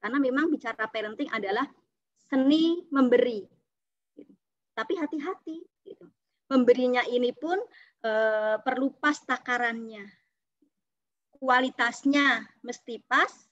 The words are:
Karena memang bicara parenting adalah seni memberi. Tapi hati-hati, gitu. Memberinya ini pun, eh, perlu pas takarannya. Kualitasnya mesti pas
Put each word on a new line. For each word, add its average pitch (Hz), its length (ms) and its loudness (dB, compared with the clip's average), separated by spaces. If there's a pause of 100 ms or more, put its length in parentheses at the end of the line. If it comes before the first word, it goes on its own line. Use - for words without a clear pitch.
Karena 220 160 -4
memang 277 320 2
bicara 226 400 -4
parenting 220 400 -6
adalah 214 400 -4 (640)
seni 311 560 2
memberi. 247 560 2 (1300)
Tapi - 240 -6
hati-hati, 320 640 -8 (240)
gitu. - 240 -20 (400)
Memberinya 247 560 4
ini 247 320 -2
pun, 349 240 -4 (400)
eh, 220 640 0
perlu 262 320 -2
pas 302 240 -2
takarannya. 233 880 -6 (1300)
Kualitasnya 254 1120 0 (160)
mesti 240 400 -12
pas 294 240 2 (240)